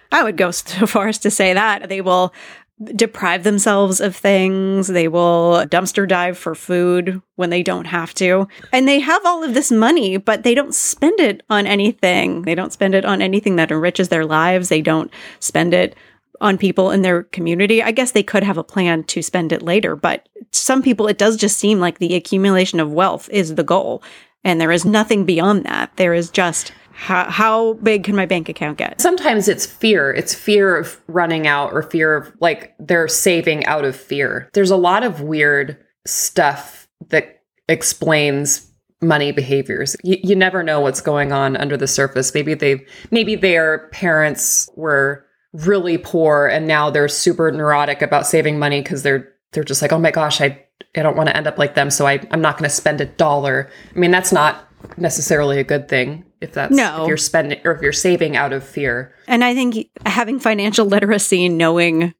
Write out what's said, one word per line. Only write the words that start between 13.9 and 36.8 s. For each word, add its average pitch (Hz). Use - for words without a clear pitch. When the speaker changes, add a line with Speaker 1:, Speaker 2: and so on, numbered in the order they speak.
Speaker 1:
their 160
lives. 175
They 156
don't 160
spend 170
it 180
on 196
people 190
in 196
their 180
community. 190
I 220
guess 247
they 208
could 202
have 190
a 160
plan 170
to -
spend 165
it 160
later, 170
but -
some 262
people, 226
it 208
does 220
just 208
seem 202
like 175
the 180
accumulation 185
of 151
wealth 175
is 165
the 156
goal. 170
And 170
there 165
is 170
nothing 214
beyond 180
that. -
There 175
is 170
just, 175
how, -
how 220
big 214
can 202
my 190
bank 165
account 151
get? -
Speaker 2:
Sometimes 302
it's -
fear. 170
It's -
fear 196
of 165
running 165
out 143
or 156
fear 156
of, 143
like, -
they're 165
saving 165
out 147
of 131
fear. -
There's 196
a 190
lot 185
of 156
weird 147
stuff -